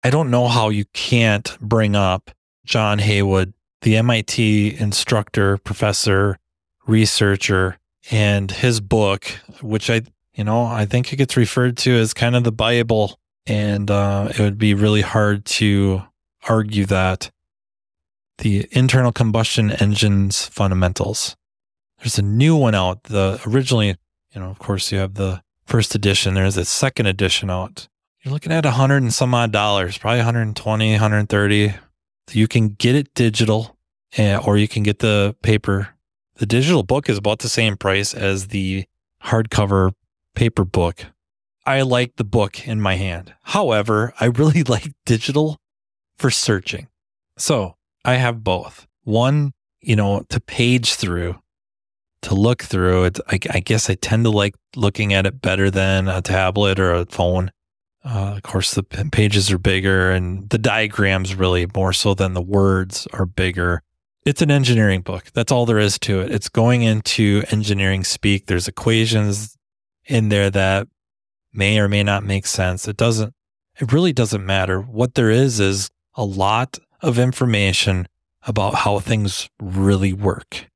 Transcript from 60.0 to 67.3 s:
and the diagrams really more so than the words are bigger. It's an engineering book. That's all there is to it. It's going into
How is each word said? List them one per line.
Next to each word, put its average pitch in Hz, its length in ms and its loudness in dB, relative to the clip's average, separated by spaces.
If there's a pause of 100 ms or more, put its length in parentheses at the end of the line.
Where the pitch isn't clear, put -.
and 92 380 -4
the 117 80 0
diagrams 104 760 0
really 90 400 0
more 95 180 -2
so 98 220 0
than 92 200 -2
the 90 80 -4
words 95 680 0
are 95 140 -4
bigger. 90 560 -2 (420)
It's 143 180 0
an 147 100 2
engineering 113 480 2
book. 92 240 -10 (100)
That's 117 160 -2
all 120 160 2
there 110 140 2
is 104 200 0
to 95 200 -2
it. 95 100 -6
It's 104 180 -6
going 120 340 2
into 107 680 2